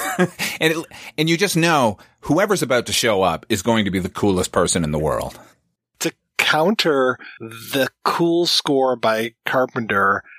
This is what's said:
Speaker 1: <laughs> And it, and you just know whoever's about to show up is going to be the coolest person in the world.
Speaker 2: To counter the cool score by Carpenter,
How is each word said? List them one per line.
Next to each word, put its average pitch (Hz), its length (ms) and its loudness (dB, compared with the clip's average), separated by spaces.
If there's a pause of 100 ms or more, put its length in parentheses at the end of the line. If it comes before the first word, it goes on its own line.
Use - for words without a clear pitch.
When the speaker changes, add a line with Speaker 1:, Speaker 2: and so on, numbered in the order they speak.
(180)
Speaker 1:
<laughs> 180 100 2 (340)
And 160 120 2
it, 160 120 -6 (320)
and 160 120 0
you 165 80 2
just 180 180 -2
know 156 420 2 (240)
whoever's 185 400 2
about 123 260 0
to 101 60 -6
show 107 280 2
up 85 260 0
is 101 140 0
going 113 240 2
to 95 60 -2
be 95 80 0
the 90 100 -4
coolest 95 420 0
person 87 320 2
in 76 80 -2
the 76 80 -2
world. 69 400 -4 (600)
Speaker 2:
To 165 120 -4 (260)
counter 151 800 2 (220)
the 113 480 -4 (160)
cool 170 420 0
score 131 520 0
by 113 380 -2 (100)
Carpenter, 110 760 0 (180)